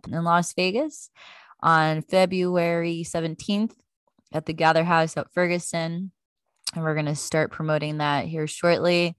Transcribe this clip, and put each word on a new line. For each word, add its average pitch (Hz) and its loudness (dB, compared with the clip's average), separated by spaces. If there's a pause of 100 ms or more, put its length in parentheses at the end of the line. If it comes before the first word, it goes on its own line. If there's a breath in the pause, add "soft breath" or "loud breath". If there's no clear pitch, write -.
in 165 -4
Las 170 2
Vegas 220 -2 (500 loud breath)
on 156 4
February 170 0
seventeenth 175 -2 (580)
at 156 -6
the 160 -6
Gather 160 4
House 165 2
at - -8
Ferguson. 175 -2 (640)
And 165 -6
we're 156 0
gonna 151 -2
start - -2
promoting 151 -2
that 147 0
here 160 -4
shortly. 175 2